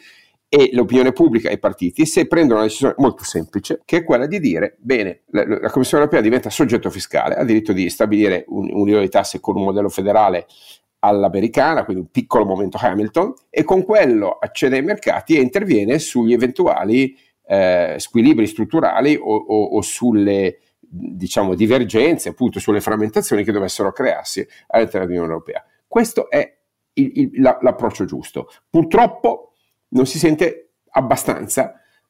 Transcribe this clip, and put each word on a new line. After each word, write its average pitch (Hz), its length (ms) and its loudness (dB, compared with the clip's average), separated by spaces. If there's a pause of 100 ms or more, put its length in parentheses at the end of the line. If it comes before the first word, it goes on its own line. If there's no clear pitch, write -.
(480)
e 143 260 4
l'opinione 123 360 4
pubblica 127 400 2
e - 40 -2
i 101 40 -6
partiti, 95 480 -2
se 160 220 0
prendono 143 320 4
una 110 80 2
decisione 127 300 0
molto 131 260 0
semplice, - 600 -6
che - 120 0
è 170 80 -2
quella 139 220 0
di 170 120 -6
dire: 101 400 -2
"Bene, 113 520 -4
la, 104 140 0
la - 260 -4
Commissione 147 340 2
europea 147 160 2
diventa 117 300 0
soggetto 117 380 0
fiscale, 73 460 -4
ha - 80 -2
diritto 107 300 0
di 92 180 -2
stabilire 104 560 0
un, - 260 -6
un 101 120 0
livello 104 180 4
di 95 80 0
tasse 95 300 -2
con 98 160 -4
un 98 80 -2
modello 98 240 -2
federale 98 580 0 (580)
all'americana", 104 800 0
quindi 92 200 -6
un - 80 -18
piccolo 120 320 0
momento 95 360 -4
Hamilton, 107 540 -2 (160)
e - 140 -2
con 190 180 2
quello 139 580 2
accede 131 360 -2
ai 131 60 0
mercati 147 540 -2
e 143 40 4
interviene 127 580 0
sugli 117 340 0
eventuali, 123 840 0 (280)
eh, 90 540 2
squilibri 117 480 2
strutturali 113 760 0
o, 107 140 -2
o, 107 300 0
o 104 180 -2
sulle, 101 760 0 (200)
diciamo, 165 800 -4
divergenze, 117 720 2
appunto, 117 320 -4
sulle 104 200 0
frammentazioni 107 640 -2
che 98 80 -2
dovessero 98 400 -2
crearsi 101 560 -4 (220)
all'interno 104 380 0
dell'Unione 87 260 -4
Europea. - 320 -10 (240)
Questo - 420 -2
è - 260 -2 (360)
il, 135 220 0
il, 135 160 0 (100)
la, 127 200 4
l'approccio 120 440 -2
giusto. - 440 -10 (220)
Purtroppo - 840 0 (340)
non 127 180 2
si 160 120 -8
sente 156 560 -2 (160)
abbastanza - 880 -4 (320)